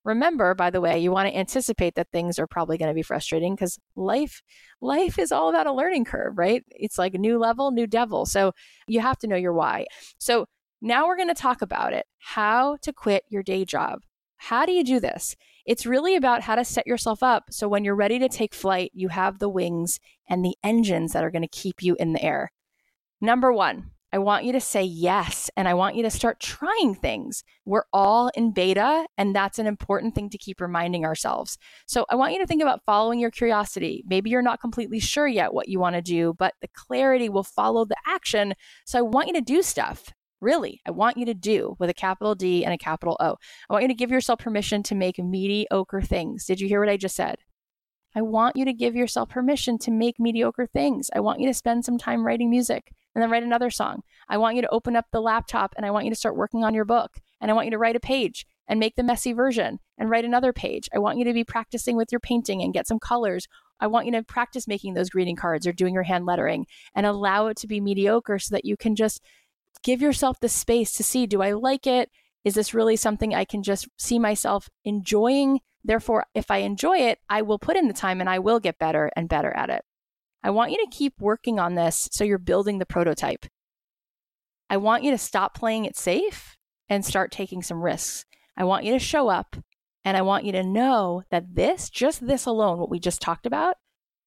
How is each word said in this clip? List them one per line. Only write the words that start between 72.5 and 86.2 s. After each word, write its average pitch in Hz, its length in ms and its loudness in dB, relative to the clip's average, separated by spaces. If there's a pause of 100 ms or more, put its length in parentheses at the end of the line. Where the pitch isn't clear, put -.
this 214 180 0
really 226 220 4
something 214 400 0
I 190 100 0
can 208 160 -6
just 196 260 -2 (100)
see - 200 0
myself 214 520 0 (140)
enjoying? 233 760 2 (240)
Therefore, 220 500 0
if 214 180 -4
I 202 60 2
enjoy 202 400 2
it, 247 220 2 (100)
I 214 140 0
will 208 160 0
put 339 180 0
in 339 100 4
the 202 60 0
time 185 260 -2
and 185 100 -2
I 185 100 2
will 220 200 4
get 185 200 -2
better 156 360 2
and 165 140 -2
better 151 220 0
at - 180 -4
it. - 160 -4 (580)
I 202 60 0
want 220 220 2
you - 60 -2
to 427 140 -2
keep 277 300 -2
working 214 380 0
on 175 160 0
this 170 360 0
so - 120 -2
you're 202 140 2
building 190 420 0
the 185 60 -2
prototype. - 600 -2 (1200)
I 196 80 2
want 220 260 2
you 285 80 2
to 254 60 2
stop - 360 -2
playing 220 320 -2
it - 100 -8
safe 311 600 -2 (320)